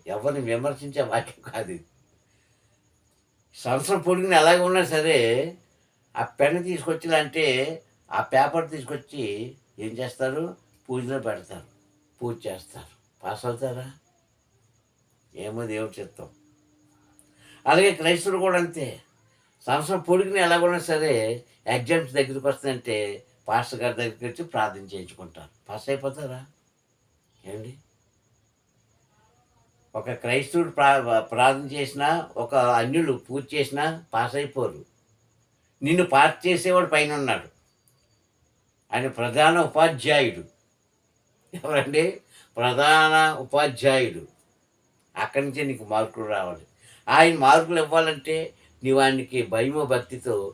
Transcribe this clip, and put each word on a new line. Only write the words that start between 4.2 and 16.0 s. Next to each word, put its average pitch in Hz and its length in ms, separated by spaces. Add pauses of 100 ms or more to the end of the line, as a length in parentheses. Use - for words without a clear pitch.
ఎలాగ 175 160 (100)
ఉన్నా 180 160
సరే, 156 340 (960)
ఆ 120 80 (160)
పెన్ను 147 240
తీసుకొచ్చి, 165 540
అంటే 151 280 (680)
ఆ 107 100 (120)
పేపర్ 147 380
తీసుకొచ్చి 139 520 (640)
ఏం 110 140
చేస్తారు? 131 440 (460)
పూజలో 127 380
పెడతారు, 95 420 (520)
పూజ 120 140 (120)
చేస్తారు. - 460 (300)
పాస్ 101 240
అవుతారా? 123 400 (1600)
ఏమో, 110 220
దేవుడి 107 340